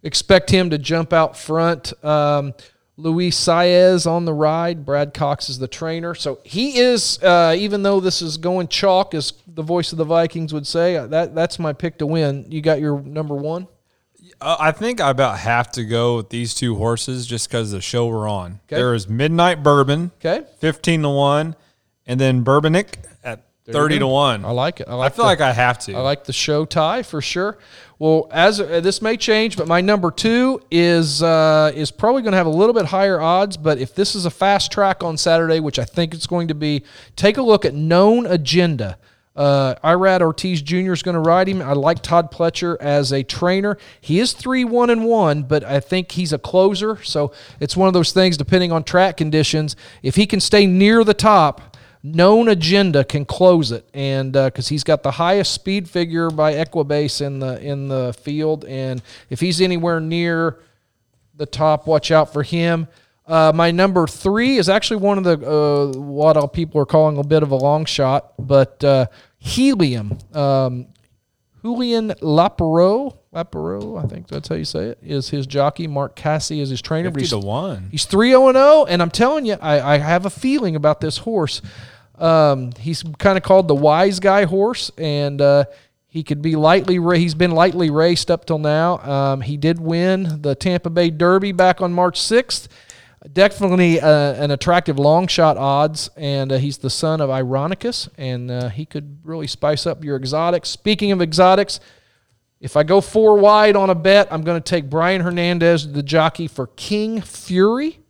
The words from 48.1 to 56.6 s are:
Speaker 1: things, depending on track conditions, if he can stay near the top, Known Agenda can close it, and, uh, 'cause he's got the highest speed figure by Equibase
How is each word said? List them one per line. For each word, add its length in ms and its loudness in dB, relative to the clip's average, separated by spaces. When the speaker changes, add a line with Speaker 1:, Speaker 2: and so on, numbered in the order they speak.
Speaker 1:
things, 260 2
depending 340 0
on 100 -2
track 360 2
conditions, 580 0
if 140 -2
he 100 4
can 140 0
stay 260 4
near 380 6
the 100 4
top, 600 2
Known 460 4
Agenda 560 2
can 220 -4
close 460 4
it, 200 -12
and, 420 -4
uh, 160 4
'cause 180 -8
he's 160 -4
got 180 0
the 100 -2
highest 400 0
speed 360 -4
figure 420 -2
by 240 0
Equibase 680 -2